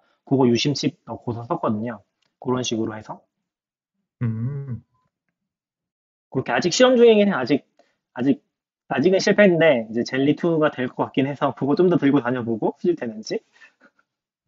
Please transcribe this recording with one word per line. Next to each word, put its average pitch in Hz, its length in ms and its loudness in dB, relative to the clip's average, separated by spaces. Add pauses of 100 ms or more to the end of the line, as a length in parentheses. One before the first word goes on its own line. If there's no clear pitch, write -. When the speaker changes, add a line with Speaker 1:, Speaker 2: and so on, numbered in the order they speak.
(260)
Speaker 1:
그거 131 240 2
유심 120 260 0
칩 - 300 -4
넣고서 117 400 -10
썼거든요. 117 560 -4 (380)
그런 127 240 -4
식으로 110 340 -6
해서. - 240 -18 (1000)
Speaker 2:
음. 123 640 -6 (1500)
Speaker 1:
그렇게 127 220 -4
아직 139 220 0
시험 254 240 4
중이긴 220 300 6
해. 196 40 2
아직, 131 340 -2 (480)
아직, 127 300 -2 (460)
아직은 170 300 2
실패했는데 165 720 4
이제 117 120 -2
젤리 135 320 0
투가 156 360 0
될 127 160 -6
것 - 180 -6
같긴 131 220 -2
해서 139 280 -4
그거 139 200 -2
좀 180 140 4
더 165 80 2
들고 139 240 2
다녀보고 120 580 -4
수집되는지 123 600 -6 (1080)